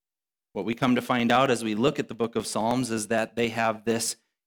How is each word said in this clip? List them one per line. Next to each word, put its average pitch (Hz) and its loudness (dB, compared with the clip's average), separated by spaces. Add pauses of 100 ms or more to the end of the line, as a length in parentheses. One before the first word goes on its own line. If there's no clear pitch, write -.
(540)
What 98 -6
we 113 -2
come 123 2
to 120 0
find 120 2
out 131 6
as 117 2
we 110 -2
look 135 2
at 127 -6
the - -12
book 113 -4
of 107 -2
Psalms 117 -2
is 107 -2
that 110 -2
they 120 0
have 113 -2
this 117 -2 (300)